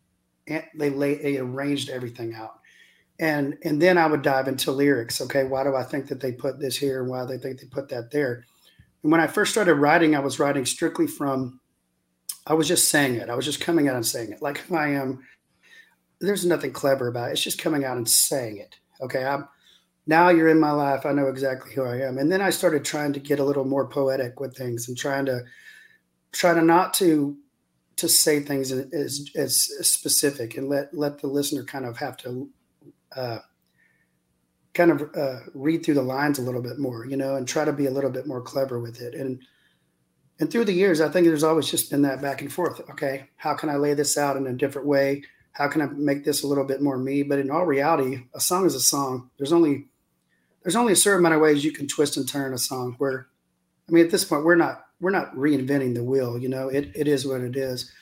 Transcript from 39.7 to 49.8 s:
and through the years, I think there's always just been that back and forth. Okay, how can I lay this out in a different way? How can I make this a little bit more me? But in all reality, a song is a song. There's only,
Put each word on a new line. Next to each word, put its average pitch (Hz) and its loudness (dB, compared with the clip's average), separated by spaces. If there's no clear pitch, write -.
and 170 0
through 233 0
the 202 2
years, 175 4
I 156 4
think 170 4
there's 156 4
always 160 2
just - -4
been 143 2
that 135 2
back 139 -4
and 143 -10
forth. - -4
Okay, 139 -6
how 151 -2
can 151 -4
I 143 0
lay 147 2
this 143 0
out 139 2
in 135 -4
a 127 -4
different 135 -4
way? 139 2
How 143 -2
can 147 -2
I 147 0
make 143 -2
this 147 -2
a 143 -4
little 139 0
bit 135 -4
more 139 0
me? 135 -2
But 139 -2
in 135 -2
all 165 0
reality, 139 0
a - -10
song 185 2
is 147 2
a 127 -4
song. 131 0
There's 139 -4
only, 151 2